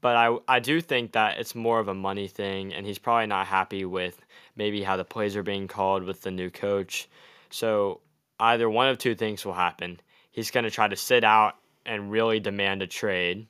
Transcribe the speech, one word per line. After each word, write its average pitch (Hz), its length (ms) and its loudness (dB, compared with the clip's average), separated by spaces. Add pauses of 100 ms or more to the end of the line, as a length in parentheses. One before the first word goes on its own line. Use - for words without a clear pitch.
But 120 160 4
I, 117 200 6 (100)
I 127 140 4
do 143 200 0
think 123 320 -2
that 107 260 2
it's - 180 -8
more 113 240 2
of 101 80 -2
a 98 60 -2
money 98 340 -6
thing, 98 440 -6
and 98 140 -10
he's 101 120 -8
probably 117 280 0
not 95 220 -2
happy 95 360 -2
with 90 400 -6 (300)
maybe 104 280 -4
how 95 140 0
the 92 80 -2
plays 104 320 -4
are 101 60 -4
being 98 240 -6
called 95 380 0
with 92 180 -8
the 98 80 -6
new 92 200 -6
coach. 101 580 -4 (420)
So 104 500 -2 (380)
either 113 320 4
one 120 180 4
of 131 100 0
two 117 180 0
things 107 280 -4
will 95 100 -6
happen. 87 460 -2 (300)
He's 113 220 -8
gonna 117 180 2
try 107 160 2
to 101 100 0
sit 120 280 2
out 107 320 6 (280)
and 104 280 -6
really 110 260 2
demand 98 420 -2
a 95 60 -4
trade 92 640 -2